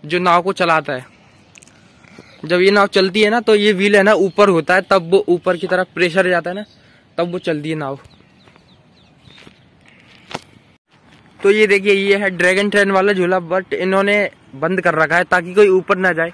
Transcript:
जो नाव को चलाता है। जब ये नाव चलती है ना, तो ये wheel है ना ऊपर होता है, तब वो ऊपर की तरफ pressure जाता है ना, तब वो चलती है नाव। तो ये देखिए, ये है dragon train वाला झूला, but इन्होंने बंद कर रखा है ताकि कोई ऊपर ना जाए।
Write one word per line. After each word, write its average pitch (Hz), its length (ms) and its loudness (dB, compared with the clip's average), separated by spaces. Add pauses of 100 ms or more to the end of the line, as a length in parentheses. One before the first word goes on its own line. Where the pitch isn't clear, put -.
जो 156 140 -4
नाव 175 240 2
को 190 100 -4
चलाता 160 400 -2
है। 127 140 -10 (1400)
जब 175 160 -2
ये 190 100 2
नाव 202 160 2
चलती 190 360 0
है 208 80 2
ना, 240 100 0
तो 220 140 2
ये 208 180 2
wheel 202 240 2
है 196 60 6
ना 208 100 4
ऊपर 196 360 2
होता 175 260 0
है, 190 60 2
तब 180 300 0
वो 190 180 2
ऊपर 175 280 -2
की 175 100 -8
तरफ 185 280 -2
pressure 180 340 0
जाता 170 220 -2
है 185 60 -8
ना, 208 80 -10 (540)
तब 175 140 -4
वो 185 60 -8
चलती 160 320 -6
है 160 60 -4
नाव। 139 220 -8 (3500)
तो 202 80 2
ये 214 160 4
देखिए, 202 260 0
ये 196 240 0
है 196 140 -2
dragon 185 400 0
train 202 200 2
वाला 196 220 2
झूला, 185 260 0
but 180 360 -6
इन्होंने 196 560 0 (240)
बंद 165 260 -4
कर 170 140 0
रखा 156 220 0
है 180 80 2
ताकि 180 300 -2
कोई 208 140 6
ऊपर 185 280 0
ना 185 160 0
जाए। 165 220 -4